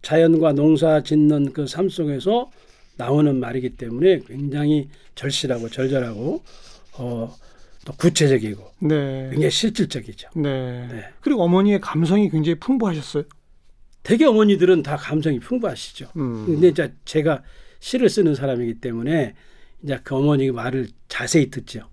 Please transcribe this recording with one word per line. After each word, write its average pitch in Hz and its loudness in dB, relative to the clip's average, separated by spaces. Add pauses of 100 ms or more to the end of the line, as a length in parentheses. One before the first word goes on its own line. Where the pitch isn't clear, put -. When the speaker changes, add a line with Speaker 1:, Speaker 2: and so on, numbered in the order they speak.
Speaker 1:
자연과 160 4
농사 151 4
짓는 151 2
그 147 -4
삶 175 -2
속에서 175 -2 (460)
나오는 139 2
말이기 123 -4
때문에 131 0
굉장히 143 -2 (260)
절실하고 127 -4
절절하고, 131 -4 (560)
어, 120 -8 (500)
또 147 -12
구체적이고 127 0 (180)
Speaker 2:
네. 139 -2
Speaker 1:
굉장히 147 0
실질적이죠. - -4
Speaker 2:
네. 127 -4
Speaker 1:
네. 113 -12 (160)
Speaker 2:
그리고 269 0
어머니의 196 4
감성이 175 0
굉장히 156 0
풍부하셨어요? 180 -4 (760)
Speaker 1:
되게 233 2
어머니들은 196 6
다 143 -6
감성이 151 -2
풍부하시죠. 233 -6
Speaker 2:
음. 117 -6
Speaker 1:
근데 165 4
이제 147 0 (120)
제가 156 0 (380)
시를 240 0
쓰는 165 2
사람이기 120 -4
때문에 127 -2 (480)
이제 139 -6
그 139 -8
어머니 135 2
말을 120 -4 (200)
자세히 127 0
듣죠. - -12